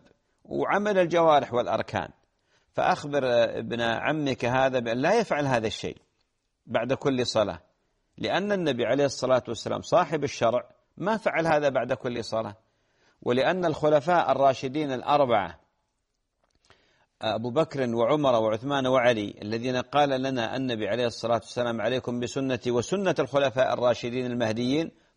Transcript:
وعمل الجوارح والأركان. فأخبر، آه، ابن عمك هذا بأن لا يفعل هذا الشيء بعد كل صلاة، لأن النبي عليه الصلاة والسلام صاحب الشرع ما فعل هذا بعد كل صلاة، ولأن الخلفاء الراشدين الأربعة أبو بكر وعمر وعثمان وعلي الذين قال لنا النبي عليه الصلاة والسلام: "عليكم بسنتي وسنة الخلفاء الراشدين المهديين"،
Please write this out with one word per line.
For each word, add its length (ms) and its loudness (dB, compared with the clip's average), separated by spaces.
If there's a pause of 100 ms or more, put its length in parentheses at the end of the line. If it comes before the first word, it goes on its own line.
(460)
وعمل 520 -2
الجوارح 560 4
والأركان. 560 -2 (640)
فأخبر، 520 0
آه، 340 2
ابن 220 -4
عمك 640 -2
هذا 340 2
بأن 180 -2
لا 220 2
يفعل 260 0
هذا 220 0
الشيء 300 -8 (680)
بعد 280 -2
كل 320 0
صلاة، 340 0 (580)
لأن 340 -2
النبي 340 0
عليه 200 2
الصلاة 420 0
والسلام 340 -6
صاحب 420 0
الشرع 460 0 (280)
ما 200 -2
فعل 300 -2
هذا 220 2
بعد 240 -2
كل 300 -4
صلاة، 320 -6 (680)
ولأن 440 0
الخلفاء 680 2
الراشدين 600 0
الأربعة 680 2 (1600)
أبو 280 -2
بكر 460 -2
وعمر 400 4
وعثمان 520 0
وعلي 540 2
الذين 360 -4
قال 320 2
لنا 460 -2
النبي 320 -4
عليه 180 0
الصلاة 320 -2
والسلام: 440 -4
"عليكم 380 -2
بسنتي 520 -4
وسنة 480 0
الخلفاء 540 0
الراشدين 520 -2
المهديين"، 640 -2 (260)